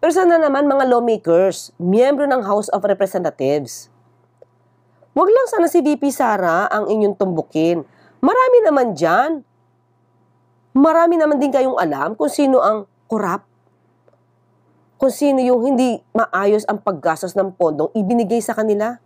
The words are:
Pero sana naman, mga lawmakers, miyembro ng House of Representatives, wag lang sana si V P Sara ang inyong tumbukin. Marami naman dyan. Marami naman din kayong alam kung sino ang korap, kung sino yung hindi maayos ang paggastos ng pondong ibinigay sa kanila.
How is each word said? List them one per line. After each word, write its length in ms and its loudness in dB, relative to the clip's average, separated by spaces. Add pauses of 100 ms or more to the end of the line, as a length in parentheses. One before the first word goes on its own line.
Pero 160 2
sana 240 4
naman, 240 0
mga 240 0
lawmakers, 880 0
miyembro 480 0
ng 160 0
House 320 -4
of 80 -2
Representatives, 1120 -4 (1200)
wag 160 2
lang 240 4
sana 160 0
si 160 2
V 160 0
P 80 -2
Sara 640 -2
ang 160 -4
inyong 320 -2
tumbukin. 640 -2 (400)
Marami 400 4
naman 320 0
dyan. 480 0 (1300)
Marami 480 4
naman 160 0
din 160 -2
kayong 240 0
alam 400 -4
kung 160 -2
sino 320 2
ang 240 -2 (220)
korap, 340 -4 (1500)
kung 160 0
sino 300 0
yung 240 2
hindi 340 0 (160)
maayos 540 0
ang 100 -4
paggastos 560 -4
ng 220 -4
pondong 340 -2
ibinigay 480 0
sa 160 -6
kanila. 500 -2